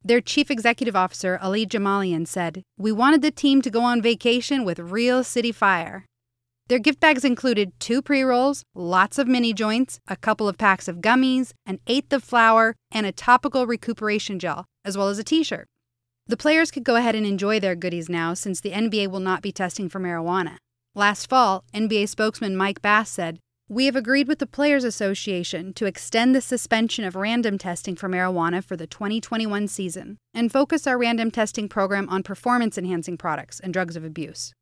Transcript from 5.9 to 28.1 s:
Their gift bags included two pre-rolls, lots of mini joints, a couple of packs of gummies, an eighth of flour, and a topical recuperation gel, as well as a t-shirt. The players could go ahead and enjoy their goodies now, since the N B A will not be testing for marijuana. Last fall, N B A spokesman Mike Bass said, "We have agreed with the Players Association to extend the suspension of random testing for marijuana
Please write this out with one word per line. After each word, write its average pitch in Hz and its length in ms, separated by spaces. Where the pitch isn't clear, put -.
Their 247 120
gift 269 200
bags 302 240
included 233 560
two 247 220
pre-rolls, 262 640
lots 185 420
of 262 120
mini 240 240
joints, 220 520
a 190 120
couple 214 320
of 190 80
packs 190 320
of 175 80
gummies, 254 560
an 190 220
eighth 262 240
of 277 140
flour, 226 500
and 214 140
a 190 80
topical 247 520
recuperation 214 720
gel, 175 280
as 196 140
well 196 100
as 202 100
a 214 60
t-shirt. 302 420
The 233 80
players 320 360
could 254 120
go 233 140
ahead 233 180
and 214 100
enjoy 202 360
their 190 140
goodies 175 340
now, 170 240
since 185 260
the 190 140
N 220 160
B 202 160
A - 20
will 185 140
not 185 200
be 196 120
testing 185 340
for 190 140
marijuana. 175 560
Last 202 360
fall, 220 340
N 214 140
B 202 160
A - 20
spokesman 214 520
Mike 196 240
Bass 214 280
said, 165 300
"We 247 140
have 269 100
agreed 262 320
with 294 120
the 262 80
Players 285 360
Association 190 920
to 220 100
extend 233 480
the 262 80
suspension 226 640
of 185 100
random 214 440
testing 180 360
for 190 140
marijuana 180 540